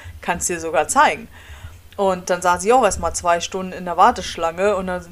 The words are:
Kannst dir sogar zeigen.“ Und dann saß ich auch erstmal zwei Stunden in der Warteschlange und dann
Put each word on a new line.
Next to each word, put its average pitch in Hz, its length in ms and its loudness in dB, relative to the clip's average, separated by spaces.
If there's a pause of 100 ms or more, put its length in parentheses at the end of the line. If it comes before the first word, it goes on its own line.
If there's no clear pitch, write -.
(220)
Kannst 175 260 -4
dir 175 120 -4
sogar 160 280 0
zeigen.“ 190 400 2 (680)
Und 185 320 0
dann 180 140 0
saß 180 200 2
ich 208 80 2
auch 254 140 6
erstmal 170 300 -2
zwei 170 260 2
Stunden 185 320 -6
in 180 120 -10
der 170 120 -6
Warteschlange 185 800 2
und 185 120 -4
dann 180 240 -6